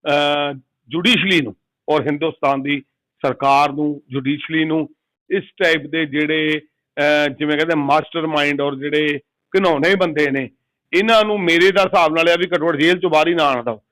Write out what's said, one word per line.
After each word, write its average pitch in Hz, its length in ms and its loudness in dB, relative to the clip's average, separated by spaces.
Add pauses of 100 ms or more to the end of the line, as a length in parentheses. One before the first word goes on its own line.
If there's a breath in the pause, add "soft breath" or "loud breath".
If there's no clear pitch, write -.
ਅਹ, 147 500 0 (300)
ਜੁਡੀਸ਼ਰੀ 180 520 0
ਨੂੰ 110 160 -8 (320)
ਔਰ 147 180 0
ਹਿੰਦੁਸਤਾਨ 147 560 -2
ਦੀ 143 180 -4 (460)
ਸਰਕਾਰ 139 460 2
ਨੂੰ, 147 380 -4
ਜੁਡੀਸ਼ਰੀ 143 540 -4
ਨੂੰ, 156 240 -2 (420)
ਇਸ 185 140 -2 (180)
ਟਾਈਪ 156 280 0
ਦੇ 160 160 -2
ਜਿਹੜੇ, 156 540 -2 (380)
ਅਹ, 147 300 2
ਜਿਵੇਂ 147 280 -2
ਕਹਿੰਦੇ 160 200 0
ਮਾਸਟਰਮਾਈਂਡ 147 840 -2
ਔਰ 143 160 -2
ਜਿਹੜੇ 147 420 -2 (380)
ਘਿਨਾਉਣੇ 170 380 2
ਬੰਦੇ 151 360 2
ਨੇ, 135 200 -4 (420)
ਇਹਨਾਂ 214 320 4
ਨੂੰ 208 160 -2
ਮੇਰੇ 170 300 4
ਦਾ 190 120 2
ਹਿਸਾਬ 170 340 2
ਨਾਲ 165 120 2
ਆ 170 80 4
ਵੀ 175 100 -2
ਘੱਟੋ 170 220 -2
ਘੱਟ 156 80 -2
ਜੇਲ੍ਹ 170 240 2
ਚੋਂ 180 100 0
ਬਾਹਰ 156 180 4
ਹੀ 175 60 0
ਨਾ 160 100 0
ਆਉਣ 123 200 0
ਦਿਓ। 113 280 -6